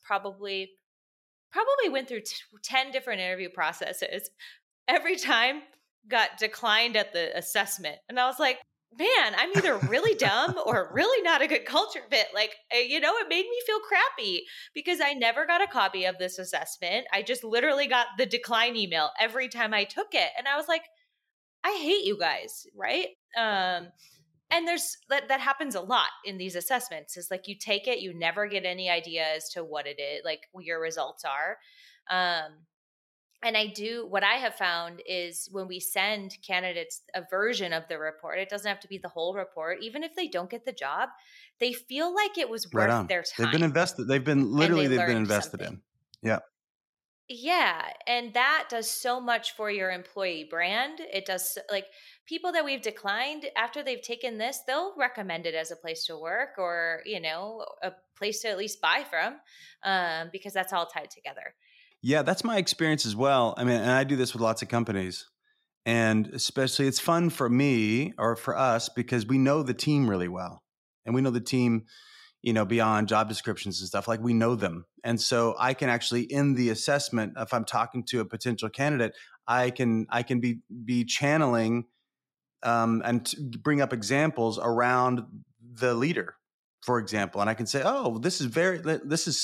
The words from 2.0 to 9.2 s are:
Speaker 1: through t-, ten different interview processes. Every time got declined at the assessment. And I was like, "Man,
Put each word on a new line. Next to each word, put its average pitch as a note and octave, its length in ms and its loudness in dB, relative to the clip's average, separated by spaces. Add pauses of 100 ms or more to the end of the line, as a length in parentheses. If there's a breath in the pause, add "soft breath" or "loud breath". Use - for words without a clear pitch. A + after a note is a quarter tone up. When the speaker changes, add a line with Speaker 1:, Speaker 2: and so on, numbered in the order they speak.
Speaker 1:
through A3+ 140 -8
t-, - 120 -8 (280)
ten C4 280 0
different A#3+ 320 -4
interview F#3 260 -4
processes. F3+ 800 -4 (600 loud breath)
Every F4 280 4
time C4 460 2 (460)
got A3+ 280 2
declined A3 600 2
at G#3+ 180 2
the E3+ 240 -2
assessment. F#3+ 600 -2 (100)
And B3 120 -2
I B3 60 4
was C4 120 -2
like, C4 220 2 (320)
"Man, D4 160 0 (280)